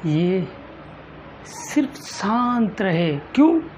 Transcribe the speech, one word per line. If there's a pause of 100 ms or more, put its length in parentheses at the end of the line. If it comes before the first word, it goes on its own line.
ये (960)
सिर्फ
शांत
रहे। (220)
क्यों? (180)